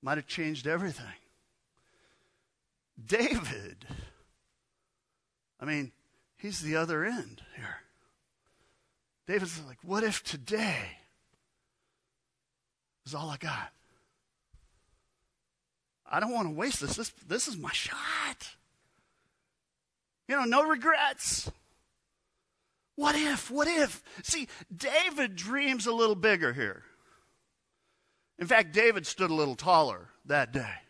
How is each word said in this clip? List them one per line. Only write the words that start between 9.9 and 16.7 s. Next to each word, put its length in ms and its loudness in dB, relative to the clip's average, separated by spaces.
if 180 0
today 800 -4
is 80 -12
all 140 -8
I 80 -8
got? 340 -6
I 140 -2
don't 140 -2
wanna 180 0
waste 300 -2